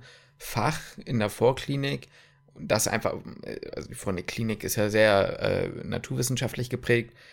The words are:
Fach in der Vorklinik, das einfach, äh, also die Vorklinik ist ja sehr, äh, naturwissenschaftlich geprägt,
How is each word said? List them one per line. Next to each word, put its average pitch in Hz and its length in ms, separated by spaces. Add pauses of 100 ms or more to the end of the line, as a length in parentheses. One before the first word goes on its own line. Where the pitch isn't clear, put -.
(380)
Fach 131 420 (260)
in 131 120
der 104 140
Vorklinik, 139 760 (520)
das - 280
einfach, - 280 (280)
äh, - 160 (160)
also - 140
die - 60
Vorklinik 104 680
ist - 120
ja 104 160
sehr, 107 480
äh, 92 300 (160)
naturwissenschaftlich 123 840
geprägt, 120 460 (180)